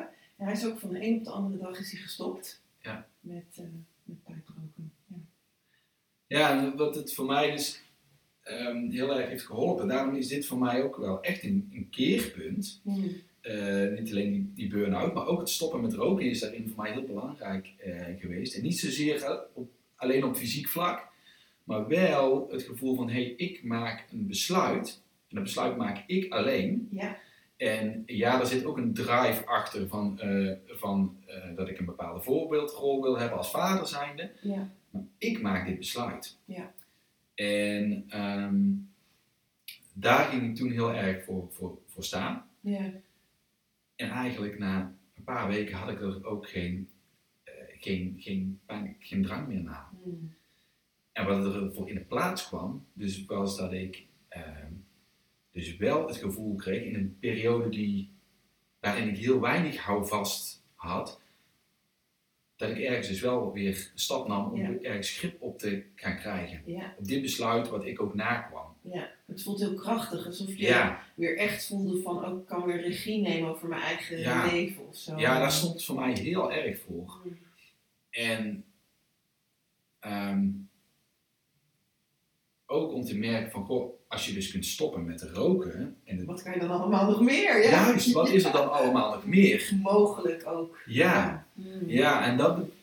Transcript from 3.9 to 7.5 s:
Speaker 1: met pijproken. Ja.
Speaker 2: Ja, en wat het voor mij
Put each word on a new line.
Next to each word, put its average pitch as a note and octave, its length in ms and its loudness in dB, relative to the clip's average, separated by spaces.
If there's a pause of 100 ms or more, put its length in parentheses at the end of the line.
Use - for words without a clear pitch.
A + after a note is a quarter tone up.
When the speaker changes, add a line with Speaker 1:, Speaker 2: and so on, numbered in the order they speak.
Speaker 1:
met - 200 -16
pijproken. D#3+ 680 -16 (140)
Ja. F#3 100 -16 (1120)
Speaker 2:
Ja, C#3+ 320 4
en C3+ 180 0
wat D3 180 2
het D3+ 200 -6
voor C3+ 120 -4
mij C#3+ 240 4